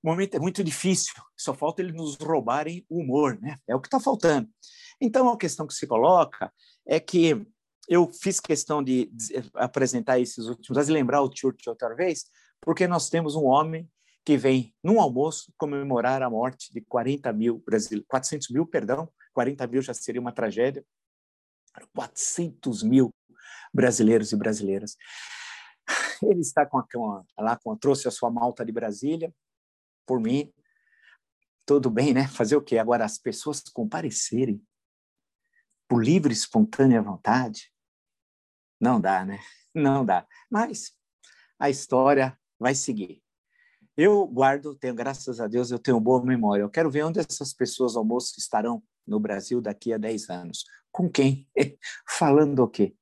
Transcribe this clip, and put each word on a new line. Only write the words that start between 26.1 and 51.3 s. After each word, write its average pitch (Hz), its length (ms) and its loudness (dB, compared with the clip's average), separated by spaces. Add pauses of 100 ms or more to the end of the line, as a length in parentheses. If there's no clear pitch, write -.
Ele 202 180 4
está 147 260 2
com 139 120 -2
a, 123 100 0
com 113 240 -6
a, 98 140 -10 (120)
lá 113 200 -2
com 113 140 -10
a, 107 60 -8
trouxe 135 300 0
a 120 40 -2
sua 117 180 -2
malta 117 340 -2
de 113 80 -6
Brasília, 127 600 -6 (760)
por 127 100 0
mim, 131 320 -2 (1160)
tudo 139 200 4
bem, 123 280 2
né? 135 120 2
Fazer 123 280 0
o 143 80 2
quê? 113 160 0
Agora, 113 260 2
as 107 140 -8
pessoas 139 420 -8
comparecerem 117 960 -4 (1300)
por 120 160 2
livre 147 300 4
e - 20 -2
espontânea 117 640 4
vontade, 107 720 -2 (1120)
não 120 180 2
dá, 95 240 0
né? 98 160 -8 (320)
Não 139 320 2
dá. 92 220 0 (240)
Mas 233 440 -4 (640)
a 143 100 0
história 135 680 2 (240)
vai 123 140 0
seguir. 107 480 -6 (760)
Eu 196 300 6
guardo, 139 480 0
tenho, 127 220 -6
graças 123 440 -6
a 117 60 -4
Deus, 117 240 -2
eu 123 80 -4
tenho 120 220 2
boa 123 260 4
memória. 107 380 2
Eu 101 80 -4
quero 160 180 2
ver 147 160 0
onde 165 140 -2
essas 147 340 -6
pessoas 123 420 -2
almoço 117 440 -2
estarão 113 420 -4 (240)
no 208 140 -2
Brasil 120 420 -4
daqui 107 320 -6
a 110 60 -4
dez 107 280 -6
anos. 87 360 -12 (280)
Com 180 160 -2
quem? 135 480 2